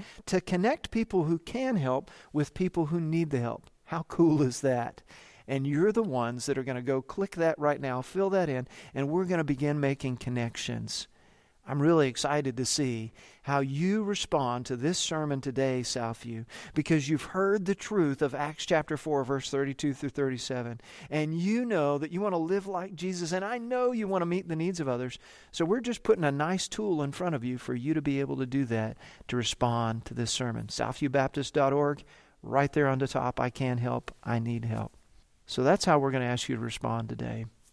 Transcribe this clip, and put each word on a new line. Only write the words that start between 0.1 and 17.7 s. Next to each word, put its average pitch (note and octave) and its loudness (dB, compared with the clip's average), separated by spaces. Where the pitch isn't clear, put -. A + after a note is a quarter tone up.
to F#3 2
connect F#3+ 0
people G3+ 2
who E3 0
can C4 -2
help C3 0
with D3+ 0
people F3 0
who E3 0
need D#3+ 0
the C3+ 2
help. A#2 -4
How D#3+ -4
cool D#3 4
is B2+ 0
that? B2 0
And C3+ -2
you're D3+ 4
the A3+ 2
ones B2 -2
that C3+ 0
are C3 -4
gonna B2 -4
go C3 0
click - -6
that E3 2
right D3 0
now, C3 -4
fill G3 -2
that F#3 2
in, B2+ -2
and C#3 -2
we're F3+ 2
gonna F3 2
begin D3 0
making C3+ 0
connections. A#2 -4
I'm C#3+ -2
really D#3 6
excited C3+ 0
to B2+ -2
see A#2 -2
how C#3 0
you E3+ 0
respond C3+ 0
to C3 -2
this D3+ 0
sermon D3+ -2
today, C3 0
Southview, A#2 -6
because D3+ 2
you've D3+ 0
heard G3 0
the G3 2